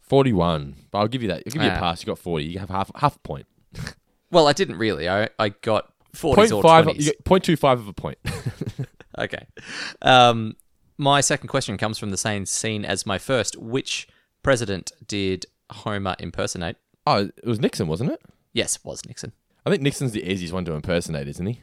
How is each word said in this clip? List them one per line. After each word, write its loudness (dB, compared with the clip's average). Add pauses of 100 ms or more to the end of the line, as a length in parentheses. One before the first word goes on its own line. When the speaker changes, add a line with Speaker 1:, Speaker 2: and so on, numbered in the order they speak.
Speaker 1:
Forty-one. 2 (160)
But -4
I'll 2
give -6
you -4
that. -4
I'll -12
give -4
you 2
a 0
Speaker 2:
Ah. -4
Speaker 1:
pass. -4
You -10
got -6
forty. -4
You -8
have -12
half, -4
half 0
a -20
point. -12 (280)
<laughs> -12 (380)
Speaker 2:
Well, 8
I 6
didn't -2
really. 0
I, 2 (120)
I 2
got -2 (220)
forties 6
or 0
Speaker 1:
Point 10
five, 10
Speaker 2:
twenties. 0
Speaker 1:
you 2
get -8
point 4
two 2
five 2
of -14
a -14
point. -10
<laughs> -6 (920)
Speaker 2:
Okay. -8 (580)
Um, 6 (440)
my 4
second -2
question -2
comes -4
from -6
the -4
same -4
scene -4
as -4
my -2
first. -2
Which -6 (380)
president 0 (120)
did -2 (260)
Homer -4
impersonate? -6 (320)
Speaker 1:
Oh, 2
it -20
was -2
Nixon, -2
wasn't -2
it? -8 (320)
Speaker 2:
Yes, -2
it -20
was -14
Nixon. -14 (340)
Speaker 1:
I 0
think 0
Nixon's -2
the -4
easiest -4
one -4
to -4
impersonate, -4
isn't -8
he? -6